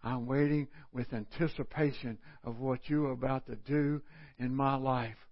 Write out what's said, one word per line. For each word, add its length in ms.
I'm 220
waiting 440
with 200
anticipation 1040
of 140
what 260
you're 260
about 360
to 80
do 460
in 160
my 200
life. 420